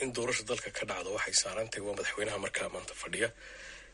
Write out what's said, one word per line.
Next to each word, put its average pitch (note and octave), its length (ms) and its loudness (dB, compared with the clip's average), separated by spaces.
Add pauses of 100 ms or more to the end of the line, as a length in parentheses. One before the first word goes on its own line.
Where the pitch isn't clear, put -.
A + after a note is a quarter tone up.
in C3 100 2
doorasha A#2+ 320 2
dalka - 280 0
ka - 140 -2
dhacdo F#2 280 -2
waxay - 200 0
saaran G2 360 4
tahay G2+ 160 -4
waa G#2 100 0
madaxweynaha G#2 420 0
markaa G2 320 0
maanta - 240 -6
fadhiya. F#3+ 360 2 (640)